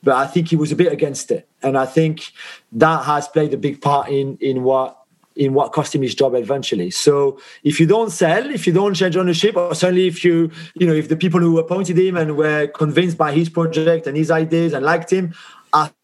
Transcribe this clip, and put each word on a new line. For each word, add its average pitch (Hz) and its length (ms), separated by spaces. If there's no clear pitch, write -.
But 135 140
I 139 100
think 165 220
he 165 80
was 151 140
a 156 60
bit 170 160
against 143 380
it. - 180
And 135 160
I 127 80
think 160 460
that 147 340
has 147 220
played 151 260
a - 20
big 139 240
part 143 300
in, 139 320
in 131 200
what, 131 360
in 139 180
what 139 180
cost - 240
him 147 60
his 127 140
job 131 200
eventually. 117 560
So 143 480
if 147 160
you 165 80
don't 214 220
sell, 185 420
if 233 160
you 180 60
don't 196 220
change 185 240
ownership, 185 360
or 175 200
certainly 180 320
if 175 180
you, 165 260
you 175 120
know, 165 80
if 156 160
the 160 60
people 175 240
who 170 180
appointed 180 400
him 185 180
and 156 220
were 151 300
convinced 165 500
by 151 140
his 165 180
project 160 560
and 139 100
his 160 140
ideas 165 420
and 135 140
liked 165 260
him 185 220
are 151 180